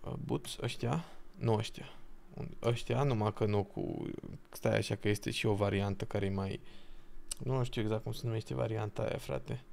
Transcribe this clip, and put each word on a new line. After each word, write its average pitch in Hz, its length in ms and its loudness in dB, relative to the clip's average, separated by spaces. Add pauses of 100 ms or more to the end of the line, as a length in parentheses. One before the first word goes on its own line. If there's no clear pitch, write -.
Uh, - 100 -4 (120)
Boots, - 360 -2
ăștia? 123 440 0 (300)
Nu 113 180 4
ăștia. - 320 0 (480)
Un-, - 160 -6 (140)
ăștia, 117 400 2
numai 107 300 4
că - 120 2
nu 104 180 4
cu, - 420 -4 (440)
stai - 280 4
așa 107 180 2
că 104 140 2
este 104 220 2
și - 140 0
o 110 80 6
variantă 101 520 4
care 101 200 0
e 98 40 2
mai, 98 300 0 (840)
nu 127 200 2
știu 123 180 0
exact 107 220 2
cum 113 80 -4
se 110 140 -6
numește 113 280 -2
varianta 110 480 0
aia, 113 160 0
frate. - 560 -4